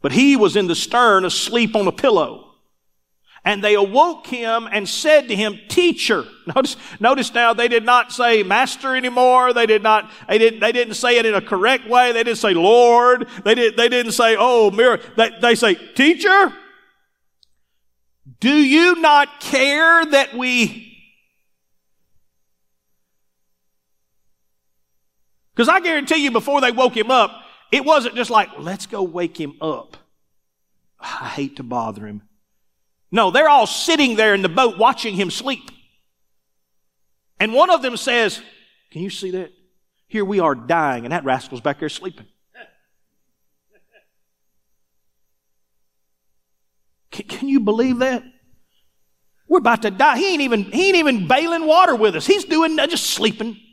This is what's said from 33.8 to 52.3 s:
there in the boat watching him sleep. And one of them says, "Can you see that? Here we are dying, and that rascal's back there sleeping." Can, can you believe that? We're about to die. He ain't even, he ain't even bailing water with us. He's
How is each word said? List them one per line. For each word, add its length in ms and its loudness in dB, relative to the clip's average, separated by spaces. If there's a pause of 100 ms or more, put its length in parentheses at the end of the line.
there 180 2
in 80 -2
the 80 -2
boat 260 0
watching 380 -2
him 160 -4
sleep. 400 -10 (1700)
And 140 -4
one 160 4
of 100 2
them 160 -8
says, 460 -4 (480)
"Can 100 -16
you 80 -8
see 220 -10
that? 200 -10 (580)
Here 180 -6
we 140 -2
are 140 0
dying, 500 -4
and 80 -10
that 120 -6
rascal's 380 -6
back 180 -6
there 80 -8
sleeping." 380 -14 (4000)
Can, 160 -16
can 220 -12
you 120 2
believe 400 0
that? 220 -4 (1300)
We're 120 2
about 220 0
to 80 -2
die. 280 0
He 160 -2
ain't 80 -2
even, 280 -2
he 180 0
ain't 100 2
even 280 0
bailing 380 -2
water 300 2
with 200 0
us. 120 -6
He's 180 0